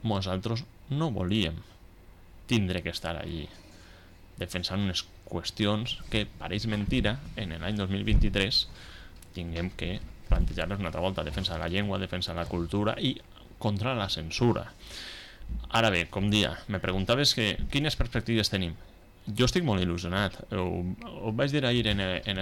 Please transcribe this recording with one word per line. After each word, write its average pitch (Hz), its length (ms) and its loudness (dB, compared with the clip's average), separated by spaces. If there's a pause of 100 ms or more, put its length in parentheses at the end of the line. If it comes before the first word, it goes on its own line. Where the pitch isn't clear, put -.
nosaltres 98 600 0 (260)
no 147 220 0
volíem 92 460 2 (880)
tindre 92 340 2
que 85 80 -4
estar 82 280 -6
allí 80 320 -6 (880)
defensant 92 420 -2
unes 95 220 0 (240)
qüestions 107 720 0 (120)
que, 107 160 0 (140)
pareix 107 280 -4
mentira, 107 500 2 (180)
en 95 240 -6
l'any 95 180 -2
dos 95 140 0
mil 101 120 0
vint-i-tres 101 640 4 (680)
tinguem 85 420 -4
que 90 220 -4 (320)
plantejar-les 87 480 0
una 92 80 -2
altra 80 160 -2
volta, 92 200 0
defensa 92 300 -4
de 80 60 -4
la 82 80 -4
llengua, 95 320 0
defensa 92 320 -4
de 85 80 -4
la 85 80 -2
cultura 98 520 0
i 135 180 0 (420)
contra 107 360 0
la 101 140 0
censura. 82 540 2 (1040)
Ara 113 220 6
bé, 85 180 4
com 101 220 2
dia, 95 220 4 (140)
me 101 120 -2
preguntaves 95 560 2
que 107 220 2 (120)
quines 147 300 0
perspectives 113 500 2
tenim. 90 240 0 (540)
Jo 110 180 4
estic 175 220 2
molt 95 160 4
il·lusionat. 90 540 0 (180)
Ho, 90 300 0 (420)
ho 110 80 0
vaig 135 160 2
dir 139 160 2
ahir 120 240 4
en, 101 80 2
en 95 420 0